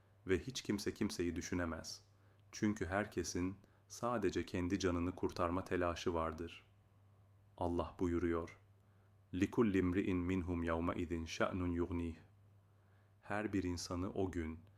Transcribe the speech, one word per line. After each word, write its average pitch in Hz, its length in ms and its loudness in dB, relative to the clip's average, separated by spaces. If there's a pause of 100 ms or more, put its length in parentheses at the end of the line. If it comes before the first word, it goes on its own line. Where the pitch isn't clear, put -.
(260)
Ve 90 120 4
hiç - 240 -6
kimse 101 320 -2
kimseyi 87 420 -2
düşünemez. 85 680 -4 (500)
Çünkü 101 340 0
herkesin 90 720 -2 (320)
sadece 98 580 0
kendi 92 320 0
canını 87 360 2
kurtarma 87 500 0
telaşı 87 500 0
vardır. 80 500 -4 (920)
Allah 85 400 0
buyuruyor: 85 600 2 (760)
"لِكُلِّ 98 460 4
امْرِئٍ 92 300 4
مِّنْهُمْ 87 560 2
يَوْمَئِذٍ 82 600 0
شَأْنٌ 90 500 0
يُغْنِيهِ." 85 400 -2 (1040)
Her 107 320 -4
bir 98 100 2
insanı 87 500 -2
o 95 180 0
gün 82 300 -4 (180)